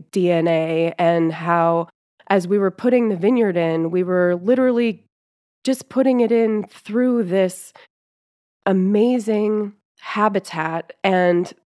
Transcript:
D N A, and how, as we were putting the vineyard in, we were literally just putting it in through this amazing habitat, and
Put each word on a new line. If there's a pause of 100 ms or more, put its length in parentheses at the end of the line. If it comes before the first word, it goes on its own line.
(120)
D
N
A,
and
how, (400)
as
we
were
putting
the
vineyard
in,
we
were
literally (600)
just
putting
it
in
through
this (960)
amazing (280)
habitat, (100)
and (140)